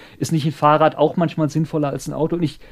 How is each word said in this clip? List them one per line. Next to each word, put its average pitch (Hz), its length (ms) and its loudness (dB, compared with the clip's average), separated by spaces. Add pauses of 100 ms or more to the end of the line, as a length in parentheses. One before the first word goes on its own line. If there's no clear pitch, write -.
(180)
Ist - 140 -4
nicht 156 140 0
ein 160 60 0
Fahrrad 151 460 2
auch 147 180 2
manchmal 160 340 0
sinnvoller 151 400 -2
als 139 180 -8
ein 143 60 -8
Auto? 151 240 -2
Und 175 60 -2
ich 147 160 -4 (120)